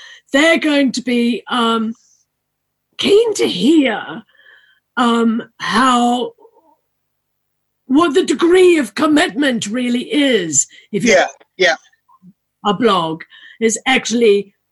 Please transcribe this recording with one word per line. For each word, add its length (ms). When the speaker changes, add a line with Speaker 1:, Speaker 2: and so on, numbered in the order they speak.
Speaker 1:
they're 260
going 340
to 100
be, 460
um, 460
keen 380
to 120
hear, 760
um, 640
how, 720
what 300
the 100
degree 540
of 160
commitment 720
really 440
is. 560
If 120
you 60
Speaker 2:
Yeah, 160
yeah. 160
Speaker 1:
a 80
blog 520
is 240
actually 680